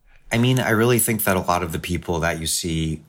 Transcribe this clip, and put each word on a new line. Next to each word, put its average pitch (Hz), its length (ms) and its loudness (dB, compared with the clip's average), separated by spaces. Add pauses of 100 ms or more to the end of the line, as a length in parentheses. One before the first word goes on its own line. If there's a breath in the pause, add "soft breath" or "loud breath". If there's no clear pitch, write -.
(320 soft breath)
I 113 60 0
mean, 127 220 4
I 98 100 0
really 117 300 4
think 113 240 0
that 98 120 2
a 92 40 2
lot 87 240 0
of 82 80 -6
the 82 80 -4
people 85 400 -2
that 82 200 -2
you 82 60 -6
see, 80 640 -2